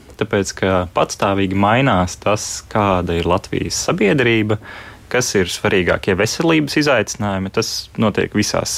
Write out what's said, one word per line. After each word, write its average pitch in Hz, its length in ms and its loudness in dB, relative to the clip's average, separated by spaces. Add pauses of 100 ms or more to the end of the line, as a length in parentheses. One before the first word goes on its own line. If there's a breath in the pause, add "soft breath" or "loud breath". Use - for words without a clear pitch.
(160)
Tāpēc, 101 400 -2
ka 95 200 0 (200)
patstāvīgi 98 640 0
mainās 104 640 2
tas, 104 240 0 (240)
kāda 90 480 0
ir 85 80 -2
Latvijas - 640 -2
sabiedrība, 117 720 2 (480 loud breath)
kas 127 280 0
ir 90 140 2
svarīgākie 92 680 0
veselības 160 600 0
izaicinājumi. 104 760 0
Tas - 180 -2 (300)
notiek 95 340 0
visās - 420 0